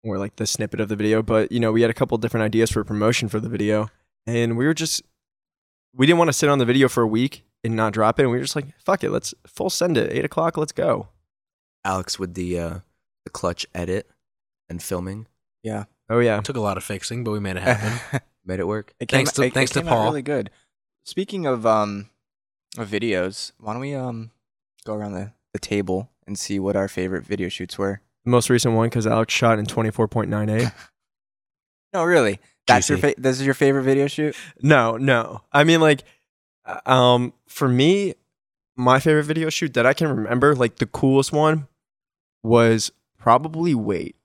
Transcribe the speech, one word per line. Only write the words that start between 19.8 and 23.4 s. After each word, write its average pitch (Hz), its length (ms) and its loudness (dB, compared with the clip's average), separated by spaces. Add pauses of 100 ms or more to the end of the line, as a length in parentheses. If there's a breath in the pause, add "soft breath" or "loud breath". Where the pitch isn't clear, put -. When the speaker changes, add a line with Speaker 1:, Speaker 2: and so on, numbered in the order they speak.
Speaker 3:
came 170 80 -6
out 151 80 4
Speaker 4:
Paul. 107 100 2
Speaker 3:
really 139 160 -2
good. 127 260 -4 (560)
Speaking 190 400 -6
of, 123 220 0
um, 104 420 0 (680)
of 110 100 -8
videos, 101 680 -4